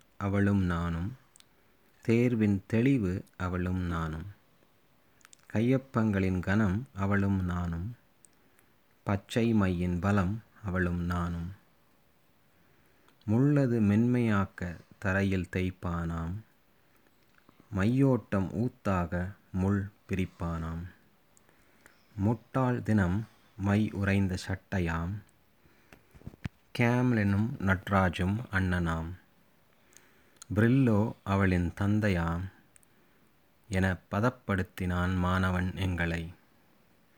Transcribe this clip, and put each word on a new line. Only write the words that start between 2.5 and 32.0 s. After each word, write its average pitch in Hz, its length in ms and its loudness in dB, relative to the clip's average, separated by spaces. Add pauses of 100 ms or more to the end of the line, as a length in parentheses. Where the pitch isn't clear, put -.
தெளிவு 113 580 0 (120)
அவளும் 90 440 -2
நானும். 82 440 -4 (1300)
கையொப்பங்களின் 110 840 0
கனம் 101 540 0
அவளும் 98 520 0
நானும். 87 500 -6 (1080)
பச்சை 113 500 0
மையின் 90 460 2
பலம் 101 440 0 (200)
அவளும் 87 380 -2
நானும். 87 500 -4 (1700)
முள்ளது 123 560 2
மென்மையாக்க 104 960 2 (220)
தரையில் 95 540 0
தேய்ப்பானாம். 85 840 -4 (1400)
மையோட்டம் 110 800 2
ஊத்தாக 90 760 -2 (200)
முள் 98 380 0 (200)
பிரிப்பானாம். 82 760 -6 (1300)
முட்டாள் 117 680 -2
தினம் 107 440 2 (300)
மை 101 340 0
உறைந்த 98 460 0 (100)
சட்டையாம். 87 640 -4 (1700)
கேம்லினும் 117 720 2 (100)
நட்ராஜும் 95 760 2 (160)
அண்ணனாம். 87 580 0 (1500)
பிரில்லோ 117 560 4 (120)
அவளின் 92 560 2
தந்தையாம் 98 640 0 (1300)